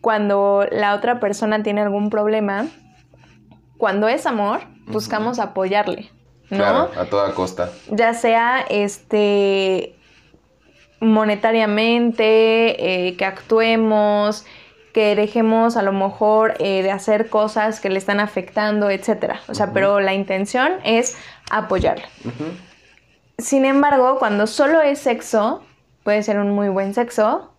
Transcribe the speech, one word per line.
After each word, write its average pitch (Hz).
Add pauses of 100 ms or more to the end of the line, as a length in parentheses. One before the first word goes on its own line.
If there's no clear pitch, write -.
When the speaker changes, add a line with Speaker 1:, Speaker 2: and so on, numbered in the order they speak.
Speaker 1:
cuando 202
la 202
otra 240
persona 214
tiene 208
algún 208
problema, 214 (1120)
cuando 208
es 254
amor, 220 (240)
Speaker 2:
Ujú. -
Speaker 1:
buscamos 220
apoyarle, 196 (400)
¿no? 196
Speaker 2:
Claro, 202
a 90
toda 98
costa. 90 (200)
Speaker 1:
Ya 226
sea, 233
este, 202 (1040)
monetariamente, 220
eh, 180
que 196
actuemos, 214 (480)
que 208
dejemos 226
a 220
lo 196
mejor, 214
eh, 190
de 190
hacer 214
cosas 214
que 202
le 190
están 202
afectando, 208
etcétera. 202
O -
sea, 208
Speaker 2:
Ujú. 190
Speaker 1:
pero 202
la 196
intención 196 (120)
es 226 (340)
apoyarle. - (200)
Speaker 2:
Ujú. 120 (920)
Speaker 1:
Sin 269
embargo, 269
cuando 208
solo 302
es 285
sexo, 240 (400)
puede 208
ser 208
un 202
muy 202
buen 196
sexo 233